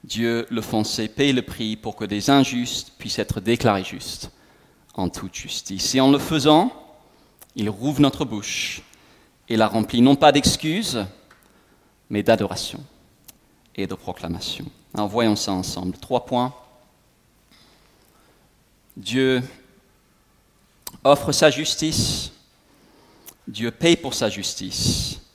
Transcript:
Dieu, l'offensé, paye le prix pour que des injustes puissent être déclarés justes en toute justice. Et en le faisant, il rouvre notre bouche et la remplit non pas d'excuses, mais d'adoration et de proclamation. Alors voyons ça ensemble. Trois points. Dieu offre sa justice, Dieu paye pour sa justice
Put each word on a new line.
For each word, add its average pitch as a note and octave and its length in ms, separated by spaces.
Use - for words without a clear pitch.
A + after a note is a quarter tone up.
Dieu, A#2 460
l'offensé, A2 580
paye C#3 260
le B2 100
prix A2 320
pour A2 200
que A2 100
des G2+ 240
injustes B2+ 680
puissent - 220
être G#2 220
déclarés G#2+ 420
justes - 480
en F2+ 120
toute - 280
justice. - 580
Et C3 80
en C3 80
le C#3+ 80
faisant, D3+ 560
il G#2 140
rouvre C3 320
notre C#3+ 240
bouche - 560
et A#2 60
la A2 120
remplit A2 340
non C3+ 140
pas D3 160
d'excuses, D3 720
mais G#2 140
d'adoration G#2 600
et G2 100
de F#2 80
proclamation. - 720
Alors G#2 120
voyons A2 280
ça - 160
ensemble. F#2 460
Trois - 280
points. B2+ 300
Dieu B2+ 460
offre C#3+ 280
sa D3+ 200
justice, - 800
Dieu A2+ 220
paye E3+ 260
pour C3+ 200
sa A2+ 140
justice - 920